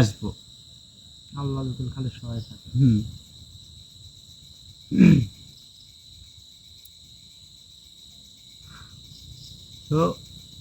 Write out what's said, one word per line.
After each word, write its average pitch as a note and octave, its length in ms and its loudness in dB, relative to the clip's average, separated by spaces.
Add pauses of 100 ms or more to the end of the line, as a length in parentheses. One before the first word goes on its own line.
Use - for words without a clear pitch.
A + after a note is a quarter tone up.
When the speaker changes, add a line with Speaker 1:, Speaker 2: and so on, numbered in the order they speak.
Speaker 1:
আসবো। G#2+ 260 0 (1080)
Speaker 2:
আল্লাহ C3+ 300 -4
যখন B2+ 260 -6
খালি C3 160 -6 (120)
সহায় A#2 260 -8
থাকে। - 200 -20 (100)
Speaker 1:
হুম। A#2+ 220 6 (4000)
তো D#3 120 2 (600)